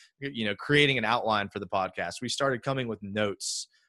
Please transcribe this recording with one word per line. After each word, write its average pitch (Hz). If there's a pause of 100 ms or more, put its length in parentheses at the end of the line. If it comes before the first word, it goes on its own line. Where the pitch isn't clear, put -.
(200)
y-, 139
you 117
know, 104
creating 143
an 113
outline 107
for -
the 98
podcast. 92
We 123
started 135
coming 135
with 107
notes. 101 (220)